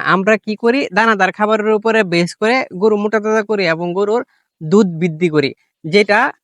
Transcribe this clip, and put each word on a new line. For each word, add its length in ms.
আমরা 220
কি 180
করি? 180
দানাদার 380
খাবারের 460
উপরে 220
বেস 260
করে 180
গরু 220
মোটা 180
তাজা 300
করি 140
এবং 120
গরুর 240
দুধ 280
বৃদ্ধি 360
করি, 160
যেটা 360